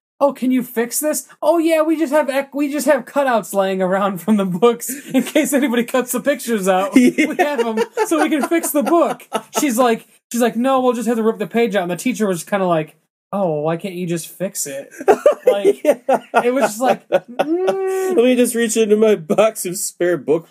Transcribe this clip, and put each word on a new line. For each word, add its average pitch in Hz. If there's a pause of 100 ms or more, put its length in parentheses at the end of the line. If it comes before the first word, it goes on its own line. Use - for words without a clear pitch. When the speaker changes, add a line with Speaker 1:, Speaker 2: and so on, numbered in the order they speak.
(200)
Speaker 1:
"Oh, 277
can 254
you 254
fix -
this?" 302 (140)
"Oh 311
yeah, 320
we 311
just 285
have 302
ec-, 269
we 285
just 294
have 277
cutouts 247
laying 190
around 190
from 220
the 196
books 233 (240)
in 254
case 285
anybody 240
cuts 247
the 247
pictures 233
out. 190
Speaker 2:
<laughs> -
Yeah. 262
Speaker 1:
We 285
have 285
'em 226 (280)
so 339
we 311
can 269
fix -
the 285
book." 285 (320)
She's 247
like, 240 (240)
she's 233
like, 226
"No, 262
we'll 254
just 226
have 240
to 220
rip 220
the 202
page 226
out." 185
And 175
the 196
teacher 220
was 180
kinda 190
like, 160 (360)
"Oh, 165
why 165
can't 190
you 180
just 165
fix -
it?" - (180)
Speaker 2:
<laughs> 392 (300)
Speaker 1:
Like, 403
Speaker 2:
Yeah. 269 (440)
Speaker 1:
it 247
was 262
just 214
like, 240
mm. 381
Speaker 2:
Let 240
me 254
just 240
reach 233
into 214
my 214
box 185
of 180
spare 175
book 160